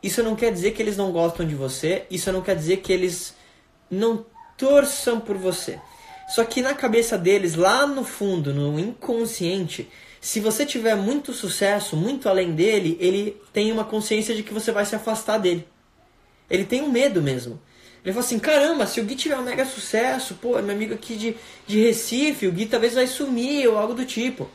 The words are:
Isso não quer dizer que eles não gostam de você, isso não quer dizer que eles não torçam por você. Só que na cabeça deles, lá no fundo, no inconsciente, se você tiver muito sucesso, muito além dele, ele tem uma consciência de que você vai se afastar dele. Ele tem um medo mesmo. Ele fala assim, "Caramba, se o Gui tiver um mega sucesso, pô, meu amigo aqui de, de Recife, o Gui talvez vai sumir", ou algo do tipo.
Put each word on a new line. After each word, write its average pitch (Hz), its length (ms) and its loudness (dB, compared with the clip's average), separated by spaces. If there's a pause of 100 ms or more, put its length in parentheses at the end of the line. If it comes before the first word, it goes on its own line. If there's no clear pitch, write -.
Isso 214 220 0
não 220 120 0
quer 226 160 2
dizer 180 200 0
que 220 100 -6
eles 208 160 -2
não 196 140 0
gostam 170 340 0
de 151 100 -2
você, 139 540 -2
isso 185 220 -4
não 185 100 -2
quer 190 140 0
dizer 165 220 0
que 190 140 -4
eles 185 440 -2 (540)
não 220 360 0 (320)
torçam 262 640 4
por 208 180 -4
você. 185 420 -4 (500)
Só 226 140 2
que 240 180 -2
na 269 120 0
cabeça 233 440 2
deles, 180 380 2
lá 214 300 4
no 277 180 -2
fundo, 180 500 -2
no 147 260 -2
inconsciente, 208 1080 -4 (320)
se - 200 -4
você 220 260 0
tiver 226 300 0
muito 254 360 -2
sucesso, 202 640 -2
muito 233 320 0
além 190 260 2
dele, 175 460 2
ele 196 400 0 (140)
tem 214 180 2
uma 220 140 0
consciência 214 480 -2
de 214 80 -4
que 208 120 -10
você 220 180 -2
vai 208 140 2
se 208 100 -4
afastar 220 420 -2
dele. 175 300 0 (840)
Ele 190 160 0
tem 254 160 0
um 294 100 -2
medo 240 300 2
mesmo. 123 380 -4 (440)
Ele 190 100 -4
fala 240 120 -2
assim, 233 140 -2
"Caramba, 294 460 4
se - 160 -4
o - 20 -2
Gui 220 120 -4
tiver 277 220 -2
um 254 60 -4
mega 247 220 -2
sucesso, 247 680 -2
pô, 240 260 0
meu 202 140 -2
amigo 220 180 -4
aqui 220 220 -10
de, 220 200 -4 (300)
de 208 160 2
Recife, 233 680 2
o 180 40 2
Gui 196 160 -2
talvez 233 260 2
vai 254 140 4
sumir", 262 600 0
ou 214 100 4
algo 220 180 0
do 254 100 -4
tipo. 247 500 -4